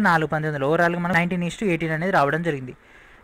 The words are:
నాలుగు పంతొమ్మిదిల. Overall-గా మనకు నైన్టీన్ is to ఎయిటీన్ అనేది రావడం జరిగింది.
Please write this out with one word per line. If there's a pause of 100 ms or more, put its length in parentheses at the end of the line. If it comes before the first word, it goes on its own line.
నాలుగు
పంతొమ్మిదిల.
Overall-గా
మనకు
నైన్టీన్
is
to
ఎయిటీన్
అనేది
రావడం
జరిగింది. (500)